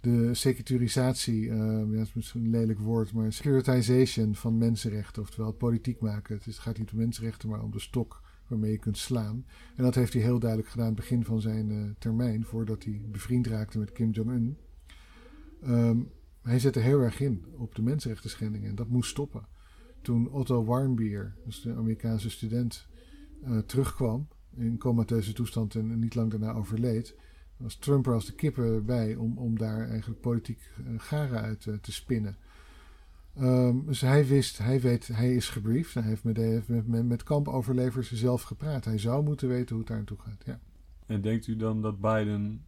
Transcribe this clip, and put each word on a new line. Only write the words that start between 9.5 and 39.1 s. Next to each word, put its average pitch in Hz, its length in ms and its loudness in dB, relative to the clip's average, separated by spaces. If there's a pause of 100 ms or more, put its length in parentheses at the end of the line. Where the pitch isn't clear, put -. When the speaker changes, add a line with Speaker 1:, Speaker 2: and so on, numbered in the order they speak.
Speaker 1:
En 127 80 0
dat 127 120 4
heeft 123 180 2
hij 120 80 2
heel 120 180 4
duidelijk 110 300 0
gedaan 117 180 -2
aan 113 60 0
het 110 80 -4
begin 117 240 0
van 110 160 0
zijn, 110 300 0
eh, 107 60 -2 (220)
termijn, 113 460 0
voordat 110 380 -4
hij 107 180 -6 (100)
bevriend 117 360 0
raakte 110 320 -2
met 104 120 -4
Kim 113 200 0
Jong-un. 117 460 0 (1040)
Ehm, 120 380 4 (420)
hij 120 180 2
zette 127 200 4
heel 131 200 6
erg 120 200 2
in 117 260 0 (120)
op 117 180 -10
de 110 60 -2
mensenrechten 117 480 -2
schendingen 104 400 -6
en 101 60 -4
dat 107 120 -6
moest 123 220 0
stoppen. 143 360 -6 (560)
Toen 120 280 2
Otto 123 340 0
Warmbier, 110 720 0 (100)
dus 110 160 -12
de 117 120 -6
Amerikaanse 110 560 -2
student, 117 580 -4 (560)
eh, 120 140 0
terugkwam 127 680 0 (280)
in 117 220 0
comateuze 113 560 2
toestand 113 420 -2
en 113 240 -2
niet 113 160 -2
lang 113 160 2
daarna 110 220 -2
overleed, 113 640 -2 (420)
was 117 180 -10
Trump 139 320 2
er 123 60 4
als 110 120 2
de - 100 -12
kippen 113 500 0
bij 113 300 0
om, 117 220 -2
om 117 200 -2
daar 110 320 -2
eigenlijk 113 320 -6
politiek, 120 560 -4
eh, 127 200 -8
garen 131 440 -2
uit, 107 260 -6
eh, 107 60 -4
te - 180 -8
spinnen. 107 460 -2 (960)
Ehm, 127 500 4
dus 139 160 -2
hij 139 260 6
wist, 135 300 4
hij 127 240 2
weet, 120 260 2
hij 123 280 2
is 123 140 0
gebriefd. 117 440 0
Hij 120 100 -2
heeft 107 200 -2
met, 113 140 0
hij 113 100 2
heeft 113 200 0
met, 117 200 0
met, 117 180 2
met 120 180 0
kampoverlevers 127 880 0
zelf 120 300 2
gepraat. 147 440 -6
Hij 110 120 0
zou 120 260 2